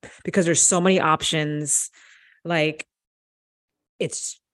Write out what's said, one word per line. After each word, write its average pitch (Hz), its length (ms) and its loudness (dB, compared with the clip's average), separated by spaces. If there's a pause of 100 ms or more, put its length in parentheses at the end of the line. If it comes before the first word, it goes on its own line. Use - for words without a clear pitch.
(240)
because 180 220 0
there's 165 160 2
so 180 180 4
many 185 180 4
options. 151 920 -2 (560)
Like, 156 400 -2 (1120)
it's, - 420 -8 (120)